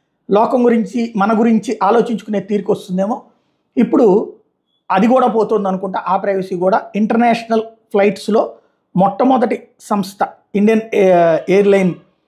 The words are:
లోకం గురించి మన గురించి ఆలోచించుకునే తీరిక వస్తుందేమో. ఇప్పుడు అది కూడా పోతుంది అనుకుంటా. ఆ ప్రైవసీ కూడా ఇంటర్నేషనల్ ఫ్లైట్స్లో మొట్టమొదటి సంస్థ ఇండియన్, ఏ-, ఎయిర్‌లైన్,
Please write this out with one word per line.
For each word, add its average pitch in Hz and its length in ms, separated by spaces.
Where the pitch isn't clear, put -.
లోకం 233 340
గురించి 233 520
మన 208 220
గురించి 226 440
ఆలోచించుకునే 208 580
తీరిక 196 300
వస్తుందేమో. 196 520
ఇప్పుడు 240 560
అది 190 160
కూడా 247 200
పోతుంది 214 420
అనుకుంటా. 190 400
ఆ 180 80
ప్రైవసీ 196 400
కూడా 180 260
ఇంటర్నేషనల్ 226 680
ఫ్లైట్స్లో 208 640
మొట్టమొదటి 226 720
సంస్థ 202 380
ఇండియన్, 214 260
ఏ-, 175 440
ఎయిర్‌లైన్, 190 460